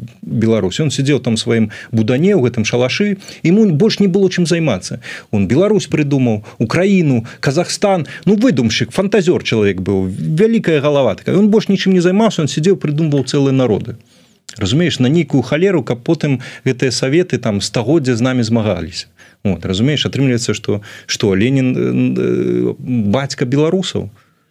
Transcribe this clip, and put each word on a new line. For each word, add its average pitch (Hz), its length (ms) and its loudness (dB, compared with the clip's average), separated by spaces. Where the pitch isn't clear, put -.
Беларусь. 110 560 0
Ён 156 160 -2
сядзеў 135 240 0
там 120 180 -2
сваім 113 380 -2
будане, 127 480 2
ў 123 80 2
гэтым 113 160 -2
шалашы, 127 560 0
яму 202 320 4
больш 208 240 2
не 202 80 2
было 190 240 2
чым 180 160 0
займацца. 151 540 -2
Он 101 160 0
Беларусь 185 420 2
прыдумаў, 135 540 0
Украіну, 151 680 2
Казахстан. 175 640 0
Ну, 202 120 4
выдумшчык, 160 580 0
фантазёр 190 480 2
чалавек 101 400 0
быў, 95 240 0
вялікая 160 720 0
галава 139 400 2
такая. - 160 -2
Ён 202 160 4
больш 208 160 2
нічым 190 240 0
не 185 100 4
займаўся, 185 420 2
он 139 60 -2
сядзеў, 165 300 0
прыдумваў 147 480 0
цэлыя 139 240 2
народы. 117 480 0
Разумееш, 127 460 0
на 123 60 4
нейкую 151 340 2
халеру, 170 400 0
каб 123 240 -4
потым 156 320 0
гэтыя 131 300 0
саветы 139 480 0
там 101 180 -2
стагоддзя 127 540 0
з 113 80 0
намі 127 240 0
змагаліся. 104 640 -2
Вот, 85 220 -2
разумееш, 113 400 0
атрымліваецца, 120 480 0
што, 104 260 -4
што - 280 0
Ленін, 131 420 2
э, 120 60 -2
э, 123 920 0
бацька 139 320 -4
беларусаў, 151 600 -2